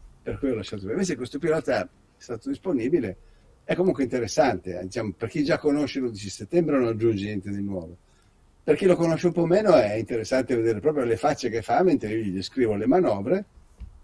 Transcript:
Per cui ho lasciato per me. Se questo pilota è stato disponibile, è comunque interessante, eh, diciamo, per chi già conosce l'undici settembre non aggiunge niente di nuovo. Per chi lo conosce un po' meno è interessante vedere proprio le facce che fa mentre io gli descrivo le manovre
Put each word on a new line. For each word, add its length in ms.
Per 160
cui 140
ho 40
lasciato 300
per 100
me. 80
Se 120
questo 240
pilota 420
è 60
stato 320
disponibile, 680
è 120
comunque 280
interessante, 760
eh, 40
diciamo, 340
per 120
chi 140
già 140
conosce 420
l'undici 300
settembre 480
non 100
aggiunge 380
niente 240
di 120
nuovo. 360
Per 120
chi 100
lo 120
conosce 300
un 60
po' 120
meno 300
è 180
interessante 640
vedere 260
proprio 240
le 100
facce 340
che 120
fa 220
mentre 260
io 140
gli 100
descrivo 420
le 100
manovre 600